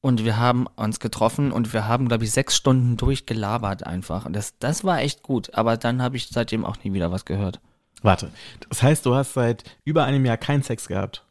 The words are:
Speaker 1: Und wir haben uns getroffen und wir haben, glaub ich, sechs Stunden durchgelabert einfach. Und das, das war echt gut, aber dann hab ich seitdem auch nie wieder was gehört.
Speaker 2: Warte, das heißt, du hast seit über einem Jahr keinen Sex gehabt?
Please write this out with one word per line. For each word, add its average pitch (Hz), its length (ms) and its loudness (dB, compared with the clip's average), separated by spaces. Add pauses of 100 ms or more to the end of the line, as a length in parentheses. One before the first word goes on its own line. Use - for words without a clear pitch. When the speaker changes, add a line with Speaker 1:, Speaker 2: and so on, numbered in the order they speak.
Speaker 1:
Und 120 220 2
wir 110 120 2
haben 123 280 4 (120)
uns 110 220 -2
getroffen 117 520 0
und 113 220 -2
wir 107 140 0
haben, 123 200 2
glaub 117 160 0
ich, 110 80 -2
sechs - 240 0
Stunden 123 420 2
durchgelabert 113 880 -2
einfach. 92 400 -6
Und 78 100 -6
das, - 220 -6
das 156 260 -2
war 175 180 2
echt 143 200 -4
gut, - 320 -4
aber 113 240 2
dann 120 240 0
hab 127 140 -2
ich - 160 -8
seitdem 113 340 -2
auch 104 180 -6
nie 98 100 -4
wieder 87 180 0
was 95 140 -4
gehört. 98 340 -4 (420)
Speaker 2:
Warte, 92 300 4 (360)
das - 140 -4
heißt, 143 240 4
du 123 80 4
hast 135 220 0
seit 120 280 0 (220)
über 151 200 2
einem 135 200 2
Jahr 117 120 2
keinen 143 260 0
Sex - 240 -6
gehabt? 98 440 -4